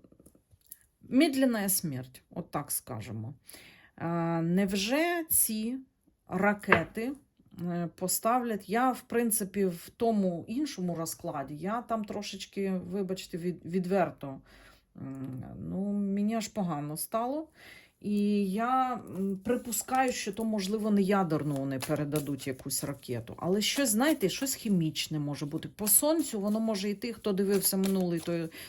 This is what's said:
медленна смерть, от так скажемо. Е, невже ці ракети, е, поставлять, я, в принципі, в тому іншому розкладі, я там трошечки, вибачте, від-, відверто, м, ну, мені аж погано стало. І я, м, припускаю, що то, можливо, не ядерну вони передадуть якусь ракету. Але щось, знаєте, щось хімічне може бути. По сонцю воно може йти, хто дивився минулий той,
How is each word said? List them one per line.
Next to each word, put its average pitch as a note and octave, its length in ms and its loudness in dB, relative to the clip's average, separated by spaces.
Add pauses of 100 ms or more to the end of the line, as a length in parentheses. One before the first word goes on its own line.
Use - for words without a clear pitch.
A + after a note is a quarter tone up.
(1080)
медленна B3+ 600 4
смерть, C3 600 -4
от - 200 -8
так D3 200 -4
скажемо. A2 640 -6 (640)
Е, E3 440 0
невже G#3 880 2
ці A3+ 480 0 (500)
ракети, G3+ 840 2 (500)
е, E3+ 340 -2
поставлять, A3+ 720 0
я, B3 220 4
в - 100 -4
принципі, G#3 640 0
в F3 320 -2
тому G3 500 2
іншому G#3 480 -2
розкладі, D3+ 600 -6
я G3 260 -4
там A3+ 240 -2
трошечки, G3+ 680 -6
вибачте, F#3 640 -4
від-, E3+ 280 -4
відверто, E3 760 0 (580)
м, C3+ 460 -8 (260)
ну, F#3+ 220 -2
мені G3+ 440 0
аж A3 120 -2
погано D#3 500 -4
стало. C4 500 -2 (540)
І G3+ 500 2
я, B3+ 420 2
м, F#3+ 500 -4
припускаю, B3+ 680 0
що - 220 -4
то, A3+ 100 -4
можливо, G#3+ 480 0
не G3+ 100 6
ядерну E3 540 2
вони C3+ 240 -2
передадуть C#3+ 680 -2
якусь C#3 360 -4
ракету. B2+ 540 -6
Але F#3 240 2
щось, C4+ 280 2
знаєте, C4+ 400 4
щось C#4 240 -2
хімічне D#3+ 640 0
може D3 260 -2
бути. D3+ 240 -6
По - 180 -4
сонцю D4 520 2
воно G#3 200 0
може G#3+ 300 0
йти, G#3 240 -4
хто G#3 200 0
дивився G3 440 4
минулий F#3+ 420 2
той, E3+ 300 -2 (200)